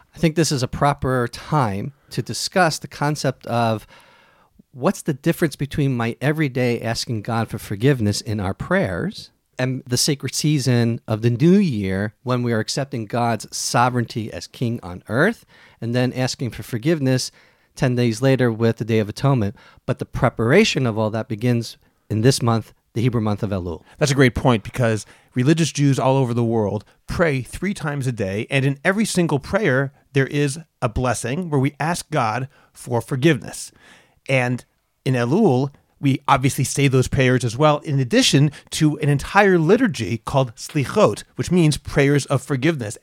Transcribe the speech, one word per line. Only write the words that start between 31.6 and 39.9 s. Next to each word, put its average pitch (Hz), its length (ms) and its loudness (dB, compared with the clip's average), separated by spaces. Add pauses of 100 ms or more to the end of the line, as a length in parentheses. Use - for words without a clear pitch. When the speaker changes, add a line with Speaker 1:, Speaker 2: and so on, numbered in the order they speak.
Speaker 2:
we 139 200 0
ask 170 300 -4
God 127 380 -2 (260)
for 120 260 -4
forgiveness. - 720 -2 (560)
And 127 360 0 (400)
in 131 100 0
Elul, 135 580 2 (260)
we 139 300 0
obviously 135 360 2
say 139 240 2
those 131 200 2
prayers 127 360 2
as 117 120 -4
well, 147 220 4
in 139 220 -2
addition 151 500 4 (200)
to 151 280 0
an 139 100 -2
entire 185 480 4
liturgy 160 640 2